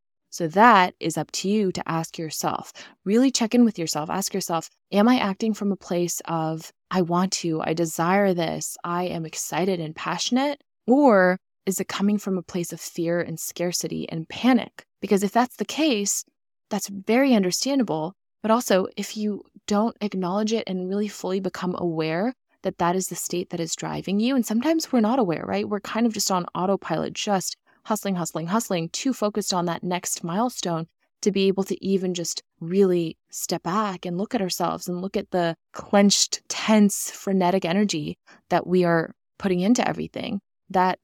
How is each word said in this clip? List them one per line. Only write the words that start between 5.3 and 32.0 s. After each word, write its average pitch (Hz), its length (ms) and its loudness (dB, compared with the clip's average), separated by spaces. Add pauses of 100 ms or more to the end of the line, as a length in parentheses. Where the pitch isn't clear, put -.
from 202 180 -2
a 185 40 -4
place 175 500 -2
of, 160 440 -4 (200)
"I 180 100 2
want 180 320 2
to, 165 300 -2
I - 100 -2
desire 175 600 2
this, 160 500 -4
I 175 200 -4
am 170 200 -6
excited 170 560 -2
and 156 160 -8
passionate"? 247 640 -2 (260)
Or 208 520 6 (260)
is 190 160 -2
it 190 80 -8
coming 208 300 0
from 190 180 -4
a 180 60 -4
place 170 320 -6
of 170 60 -12
fear 170 400 -2
and 160 200 -6
scarcity 165 680 -4
and 160 200 -8
panic? - 560 0 (160)
Because 196 220 2
if 196 100 -2
that's 240 240 0
the 214 80 -4
case, 233 600 -2 (440)
that's - 200 -6
very 233 460 2
understandable. 190 800 0 (260)
But 214 120 2
also, 208 340 2 (100)
if 208 200 -8
you 208 260 -4 (240)
don't 208 340 0
acknowledge 202 520 -2
it 226 160 0
and 185 200 -4
really 208 200 -2
fully 190 320 -4
become 185 360 -4
aware 165 560 -2 (300)
that 185 160 -4
that 175 160 2
is 185 140 -2
the 175 80 -10
state - 340 -6
that 175 80 -6
is 165 160 -4
driving 156 460 -4
you, 247 160 0
and 240 100 0
sometimes 294 460 -2
we're 247 80 4
not 220 180 2
aware, 175 260 0
right? 196 240 -4
We're 202 120 -4
kind 226 260 -2
of 220 80 0
just 208 160 -2
on 180 240 0
autopilot, 170 600 -2
just - 420 -2 (300)
hustling, 202 280 -2
hustling, 165 320 -4
hustling, 175 440 -2
too - 220 -2
focused 208 400 -2
on 175 120 0
that 170 180 -4
next 180 400 -4
milestone 175 640 -2 (360)
to 202 100 2
be 190 160 4
able 190 160 0
to - 200 -8
even 185 300 0